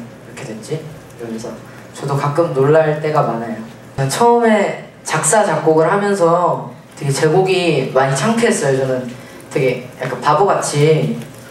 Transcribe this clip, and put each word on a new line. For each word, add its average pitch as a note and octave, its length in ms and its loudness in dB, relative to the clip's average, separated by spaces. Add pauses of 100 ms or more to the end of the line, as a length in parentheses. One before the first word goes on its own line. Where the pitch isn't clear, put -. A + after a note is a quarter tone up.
(280)
이렇게 - 260 -14
됐지?" D3 260 -8 (400)
이러면서 A2+ 300 -10 (460)
저도 C#3 200 -4
가끔 D3 380 0
놀랄 D3+ 480 4
때가 D3+ 220 0
많아요. A#2 320 -4 (540)
처음에 A#3 760 2 (160)
작사, G#3 400 0
작곡을 D#3+ 480 2
하면서 F3 800 0 (240)
되게 C#3 160 -4
제곡이 E3+ 840 2
많이 C3+ 200 2
창피했어요. A3 640 0
저는 B2+ 340 -2 (400)
되게 B2+ 380 -2 (100)
약간 C3 220 -6
바보같이 D3+ 1000 2 (300)